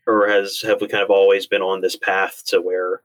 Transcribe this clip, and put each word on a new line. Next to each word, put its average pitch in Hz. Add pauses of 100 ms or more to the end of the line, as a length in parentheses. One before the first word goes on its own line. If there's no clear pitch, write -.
Or 107
has, 98
have 107
we 104
kind 104
of 98
always 98
been 101
on 95
this 92
path -
to 92
where 90